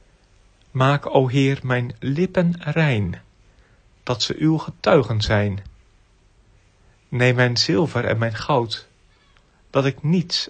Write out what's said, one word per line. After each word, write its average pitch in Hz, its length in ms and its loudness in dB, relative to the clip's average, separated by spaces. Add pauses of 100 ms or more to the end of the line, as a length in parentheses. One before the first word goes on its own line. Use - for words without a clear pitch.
(760)
Maak, 135 380 0
o 131 140 4
Heer, 135 340 2
mijn 123 360 -2
lippen 175 600 0
rein, 139 640 0 (800)
dat - 200 -4
ze - 160 -4
uw 160 200 2
getuigen 127 640 0
zijn. 101 400 0 (1500)
Neem 123 260 2
mijn 123 220 2
zilver 156 480 0
en 110 140 0
mijn 113 160 -2
goud, 117 540 -4 (840)
dat 135 160 2
ik 135 160 -4
niets 170 480 -2